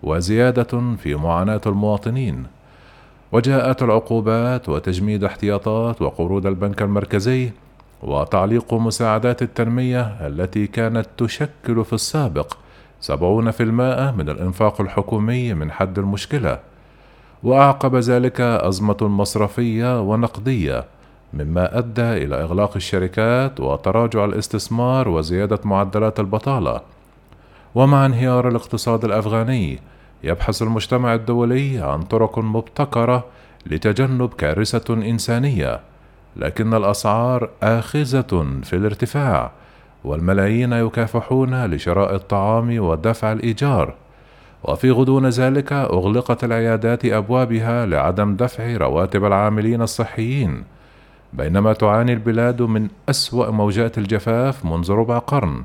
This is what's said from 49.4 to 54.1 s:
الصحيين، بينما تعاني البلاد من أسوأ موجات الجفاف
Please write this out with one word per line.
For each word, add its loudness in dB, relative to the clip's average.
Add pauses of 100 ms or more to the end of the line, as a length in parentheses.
الصحيين، -2 (680)
بينما 2
تعاني 2
البلاد 0
من 0 (200)
أسوأ -2
موجات 0
الجفاف -2